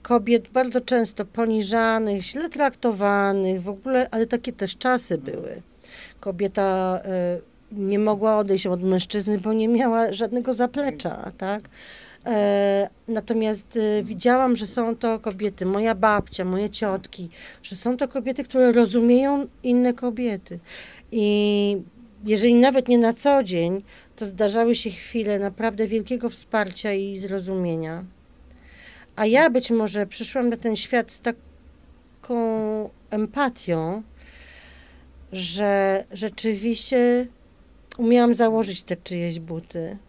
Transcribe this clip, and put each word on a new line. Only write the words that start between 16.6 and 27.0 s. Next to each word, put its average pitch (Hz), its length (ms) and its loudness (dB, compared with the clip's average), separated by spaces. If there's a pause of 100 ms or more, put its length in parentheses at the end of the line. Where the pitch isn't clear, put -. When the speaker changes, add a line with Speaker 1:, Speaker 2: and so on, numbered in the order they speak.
Speaker 1:
ciotki, 190 600 -6 (340)
że - 120 -12
są 247 220 -2
to 269 100 -2
kobiety, 254 360 -6
które 254 280 4
rozumieją 240 760 4 (160)
inne 247 300 4
kobiety. 226 680 -6 (520)
I 208 680 2 (480)
jeżeli 214 300 4
nawet 254 320 6
nie 247 100 6
na 233 160 6
co 277 300 4
dzień, 180 400 -2 (320)
to 220 100 -10
zdarzały 214 500 2
się 226 140 -4
chwile 208 500 -4
naprawdę 208 480 -2
wielkiego 226 420 -4
wsparcia 208 640 -4
i 196 240 -4